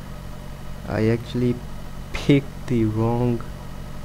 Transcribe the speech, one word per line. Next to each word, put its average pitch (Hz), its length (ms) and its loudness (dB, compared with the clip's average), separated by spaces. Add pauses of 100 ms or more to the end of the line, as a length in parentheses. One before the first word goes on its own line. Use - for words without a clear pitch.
(880)
I 110 220 4
actually 123 460 2 (580)
picked - 540 4
the 117 180 4
wrong, 117 560 2 (640)